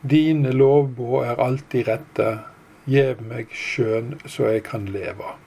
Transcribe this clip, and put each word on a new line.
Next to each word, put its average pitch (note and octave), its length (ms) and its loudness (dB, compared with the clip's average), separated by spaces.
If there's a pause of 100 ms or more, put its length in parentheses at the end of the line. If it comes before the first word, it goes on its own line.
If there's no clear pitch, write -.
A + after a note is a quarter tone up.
Dine D3+ 480 4
lovbåd C3 720 4
er A#2+ 160 -2
alltid B2 460 -2
rette, A2 440 -2 (540)
gjev C3+ 400 2
meg A2+ 240 -10
skjønn A2+ 720 -4
så - 300 -2
jeg A2 160 -2
kan G#2 260 -8
leve. - 400 -10 (120)